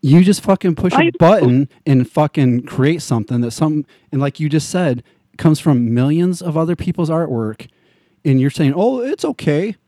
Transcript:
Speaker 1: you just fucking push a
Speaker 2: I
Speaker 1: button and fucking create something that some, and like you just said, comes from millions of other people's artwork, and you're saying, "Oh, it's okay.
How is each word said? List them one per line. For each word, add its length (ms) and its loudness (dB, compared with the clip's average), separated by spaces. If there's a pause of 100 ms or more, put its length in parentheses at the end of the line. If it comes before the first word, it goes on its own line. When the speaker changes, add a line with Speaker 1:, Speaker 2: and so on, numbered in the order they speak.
Speaker 1:
you 220 6
just 180 2
fucking 340 0
push 180 -2
a 40 2
Speaker 2:
I 220 2
Speaker 1:
button 480 4 (180)
and 240 2
fucking 540 0
create 380 -2
something 400 -4
that 100 -4
some, 340 -2 (280)
and 80 -2
like 180 -4
you 80 -4
just 220 -2
said, 340 -2 (340)
comes 220 2
from 340 0
millions 480 0
of 140 -6
other 220 -2
people's 320 -4
artwork, 580 -4 (560)
and 160 2
you're 100 2
saying, 260 0
"Oh, 260 0
it's 240 -6
okay. 500 -4 (120)